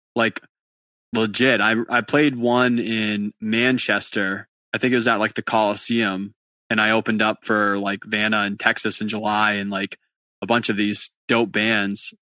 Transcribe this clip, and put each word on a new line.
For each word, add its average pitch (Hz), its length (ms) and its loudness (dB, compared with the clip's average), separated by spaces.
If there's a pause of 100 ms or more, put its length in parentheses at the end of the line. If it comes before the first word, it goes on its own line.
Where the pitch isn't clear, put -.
(140)
like, 113 280 0 (720)
legit. 110 480 2
I, 110 140 2 (120)
I 120 140 0
played 143 340 2
one 120 420 2
in 107 640 -2
Manchester. 110 1080 -2 (260)
I 110 40 -2
think 127 140 2
it 127 40 4
was 120 120 2
at, 113 100 2
like, 107 160 0
the 104 80 -6
Coliseum, 104 920 0 (340)
and 110 100 0
I 110 120 2
opened 110 320 0
up 110 240 0
for, 104 320 0
like, 101 260 -4
Vanna 107 400 0
in 101 140 -4
Texas - 420 -2
in 107 80 -4
July 107 460 0
and, 101 160 -4
like, 98 280 -6 (440)
a 98 40 -8
bunch 117 220 0
of 107 80 0
these 104 340 -2 (180)
dope 117 240 2
bands. 104 680 -2